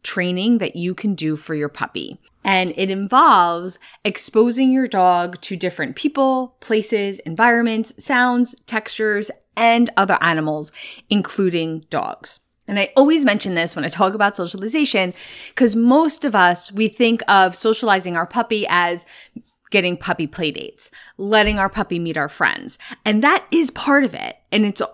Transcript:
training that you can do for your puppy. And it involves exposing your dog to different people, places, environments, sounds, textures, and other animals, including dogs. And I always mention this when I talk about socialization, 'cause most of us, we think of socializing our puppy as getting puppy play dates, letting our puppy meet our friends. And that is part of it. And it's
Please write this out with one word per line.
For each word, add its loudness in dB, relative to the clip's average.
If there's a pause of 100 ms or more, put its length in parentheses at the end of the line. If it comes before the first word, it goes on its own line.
training 0
that -6
you -4
can -4
do -4
for -10
your -2
puppy. -10 (240)
And 0
it -2
involves 4 (260)
exposing 2
your 2
dog 2
to -8
different -6
people, 0
places, -2
environments, 0 (100)
sounds, 0 (100)
textures, -4 (280)
and 4
other 2
animals, -2 (380)
including -2
dogs. -8 (260)
And -4
I -2
always 6
mention 0
this -2
when -4
I -4
talk 0
about 0
socialization, -2 (420)
'cause 4
most 4
of -2
us, 2
we 0
think 0
of 4
socializing 0
our -2
puppy -2
as 0 (640)
getting 0
puppy -4
play -6
dates, -12 (280)
letting 2
our 0
puppy -4
meet -6
our -4
friends. -4 (260)
And 0
that 2
is 2
part 2
of -2
it. -12 (140)
And 2
it's -4 (120)